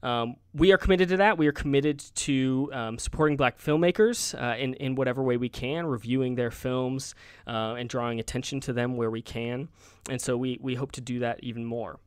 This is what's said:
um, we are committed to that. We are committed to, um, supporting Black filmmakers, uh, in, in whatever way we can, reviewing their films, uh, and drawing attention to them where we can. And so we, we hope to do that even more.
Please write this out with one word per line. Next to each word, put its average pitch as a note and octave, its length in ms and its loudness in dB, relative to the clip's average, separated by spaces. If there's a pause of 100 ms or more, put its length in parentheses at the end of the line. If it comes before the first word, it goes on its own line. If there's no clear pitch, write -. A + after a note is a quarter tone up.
um, A#2+ 320 -2 (180)
we E3+ 180 8
are F#3 60 10
committed F#3 320 4
to F#3 80 2
that. G3+ 220 4
We D3+ 80 6
are C#3+ 40 6
committed C#3+ 480 2 (160)
to, C3 560 0
um, A#2 280 -6
supporting D3+ 360 2
Black C3 220 2
filmmakers, F3 840 2
uh, A#2+ 180 -2
in, C3 180 -2
in C3 180 -4
whatever C3 300 0
way B2 140 2
we A#2+ 120 0
can, D#3+ 380 -4
reviewing B2+ 480 0
their A#2+ 160 -2
films, B2+ 640 -4 (320)
uh, A2+ 320 -4
and A#2+ 100 -6
drawing A#2+ 300 -2
attention C3 420 -4
to C3+ 120 -6
them A#2+ 220 0
where A#2 140 0
we A2+ 140 -6
can. A#2+ 460 -6 (380)
And C3 140 -4
so B2+ 160 0
we, B2+ 240 -2
we C3 140 -4
hope B2+ 180 -6
to C3+ 80 -12
do B2 180 -6
that A#2+ 240 -2
even A#2 220 -8
more. A2+ 420 -8